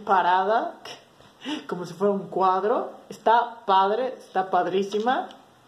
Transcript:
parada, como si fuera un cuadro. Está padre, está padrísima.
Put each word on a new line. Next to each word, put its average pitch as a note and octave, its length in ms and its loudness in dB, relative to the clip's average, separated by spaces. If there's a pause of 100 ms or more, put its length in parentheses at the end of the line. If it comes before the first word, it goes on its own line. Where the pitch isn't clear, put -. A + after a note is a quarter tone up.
parada, F#3+ 720 2 (920)
como F3+ 200 -8
si - 80 -14
fuera G3+ 180 0
un F#3+ 160 -6
cuadro. F#3+ 640 0 (180)
Está - 560 0
padre, G3+ 540 2
está F#3+ 320 -6
padrísima. G3+ 760 0 (400)